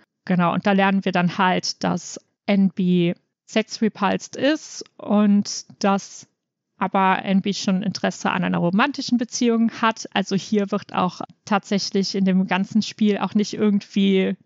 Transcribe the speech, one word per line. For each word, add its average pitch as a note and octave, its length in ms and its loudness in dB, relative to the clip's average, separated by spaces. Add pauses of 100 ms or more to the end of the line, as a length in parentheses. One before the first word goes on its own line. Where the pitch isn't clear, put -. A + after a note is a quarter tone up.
(240)
Genau, F3 280 2
und - 140 -2
da G3+ 60 4
lernen G3 320 2
wir F#3+ 80 -2
dann F3+ 260 0
halt, F#3 460 0
dass F3+ 360 -4 (260)
Envy F3+ 680 2 (320)
sexrepulsed - 880 -2
ist - 480 -4 (140)
und G#3 680 2 (120)
dass - 480 -4 (520)
aber F#3+ 460 0
Envy G3 300 0
schon F#3+ 280 -2
Interesse F#3+ 480 -4
an F3+ 140 -2
einer F3+ 140 0
romantischen A#3 600 0
Beziehung A#3 520 0
hat. - 420 -2
Also G3 240 0
hier G3+ 340 -2
wird - 220 -6
auch F#3 300 -2 (220)
tatsächlich G3 720 -2
in G3 100 0
dem F#3 220 4
ganzen G3 360 0
Spiel G#3 360 0
auch F#3+ 160 -4
nicht G#3 200 -2
irgendwie G3 920 0